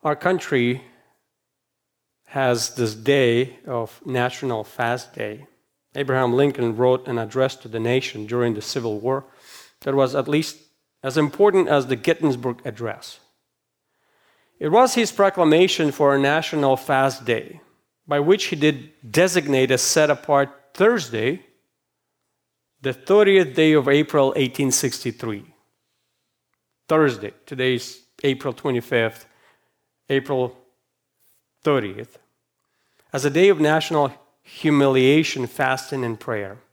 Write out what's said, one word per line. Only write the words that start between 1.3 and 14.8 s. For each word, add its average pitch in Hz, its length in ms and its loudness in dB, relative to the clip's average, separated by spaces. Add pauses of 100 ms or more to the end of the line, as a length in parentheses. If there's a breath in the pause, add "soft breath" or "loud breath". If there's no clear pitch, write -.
has 123 480 -2
this 110 200 -2
day 123 720 0
of 120 380 -8
National 127 580 -4
Fast 123 500 -6
Day. 110 320 -10 (500)
Abraham 131 380 0
Lincoln 127 440 0
wrote 127 300 2
an 123 100 -6
address 131 400 -4
to - 100 -20
the 113 120 -8
nation 117 460 -2
during 120 280 -2
the 104 80 -8
Civil 113 380 -6
War 131 260 -4 (560 loud breath)
that 135 140 -4
was 135 200 0
at 135 120 -2
least 151 300 -2 (460)
as 135 140 -4
important 185 500 2
as 139 200 2
the 131 80 -2
Gettysburg 127 680 -2
Address. 113 540 -12 (1400)
It 151 100 -4
was 240 240 4